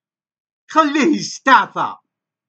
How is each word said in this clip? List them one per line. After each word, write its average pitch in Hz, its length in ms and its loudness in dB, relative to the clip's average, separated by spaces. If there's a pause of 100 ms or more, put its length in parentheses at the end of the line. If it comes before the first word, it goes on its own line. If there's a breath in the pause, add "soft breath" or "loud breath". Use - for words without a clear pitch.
(680)
خليه 302 480 0
يستعفى. 180 800 -2 (540)